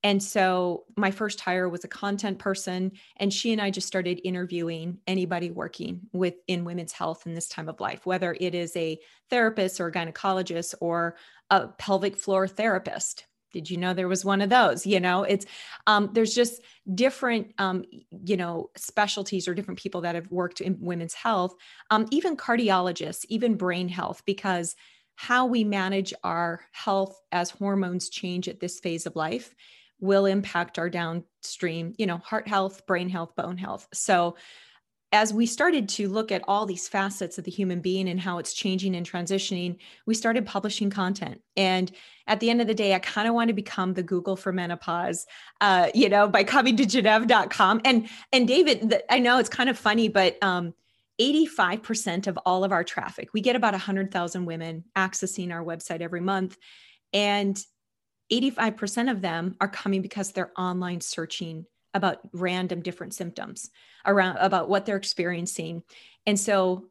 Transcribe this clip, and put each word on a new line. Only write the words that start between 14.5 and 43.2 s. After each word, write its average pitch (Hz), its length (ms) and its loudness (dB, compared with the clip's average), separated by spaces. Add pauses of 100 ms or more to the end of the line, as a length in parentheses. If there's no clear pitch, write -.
those? 202 340 6
You 190 140 4
know, 180 240 2
it's, 196 240 0 (400)
um, 208 260 4
there's 220 220 2
just 240 260 0 (320)
different, 233 640 0
um, 185 260 0 (260)
you 190 260 -2
know, 170 400 -4
specialties 202 720 -2
or 180 80 -2
different 185 240 -6
people 185 220 -6
that 170 160 -4
have 170 140 -8
worked 180 300 -4
in 185 200 -2
women's 170 340 -6
health, 185 400 -2 (360)
um, 220 200 2
even 320 260 0
cardiologists, 185 920 0
even 226 260 0
brain 180 340 -2
health, - 380 -6
because 185 480 -2 (400)
how 254 320 2
we 233 160 2
manage 196 500 0 (120)
our 170 380 -2 (100)
health 196 580 -2
as 175 200 0
hormones 190 580 -2
change 180 400 -6
at - 100 -10
this 175 220 -8
phase 165 260 -6
of 165 80 -10
life 165 400 -4 (460)
will 196 260 6
impact 190 500 0
our 170 140 -2
downstream, 170 1080 -6
you 214 100 -2
know, 175 120 -2
heart 214 300 -6
health, 196 380 -2
brain 180 220 0
health, 170 280 -6
bone 180 200 -6
health. - 380 -10
So 175 400 2 (800)
as 214 200 4
we 226 140 2
started 285 420 2
to 202 200 -2
look 220 240 -2
at 180 160 -2
all 208 180 2
these 180 220 -6
facets 196 500 -4
of 175 60 -12
the 185 60 -6
human 180 300 -2
being 185 280 0
and 180 100 -2
how 175 200 -2
it's - 140 -8
changing 185 440 -2
and 175 120 -6
transitioning, 180 680 -4 (300)
we 226 80 2
started 226 300 0
publishing 202 460 -2
content. 196 500 -4 (160)
And 185 360 2 (340)
at 214 140 0
the 233 100 2
end 240 100 4
of 233 60 2
the 220 80 0
day, 202 200 4
I 185 40 2
kinda 214 340 0